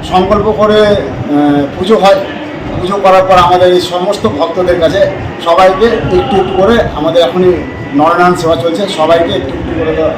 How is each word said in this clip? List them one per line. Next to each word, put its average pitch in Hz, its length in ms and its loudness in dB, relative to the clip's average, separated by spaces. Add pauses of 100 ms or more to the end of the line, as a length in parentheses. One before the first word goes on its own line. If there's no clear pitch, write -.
(120)
সংকল্প 196 400 0
করে, 214 360 2
আহ, 202 80 2 (840)
পুজো 196 180 2
হয়। 190 220 4 (600)
পুজো 190 220 -4
করার 185 200 6
পর 185 100 2
আমাদের 180 400 4
এই 180 80 2
সমস্ত 180 460 -2
ভক্তদের 170 520 -2
কাছে 180 320 2 (340)
সবাইকে 190 400 2
একটু 214 300 0
একটু 180 420 0
করে, 220 200 2 (180)
আমাদের 165 260 0
এখনই 180 320 2 (420)
নরনারায়ণ 175 400 2
সেবা 165 200 0
চলছে, 170 320 -2 (100)
সবাইকে 170 360 2
একটু 185 140 -4
একটু - 380 -6
করে 156 320 -2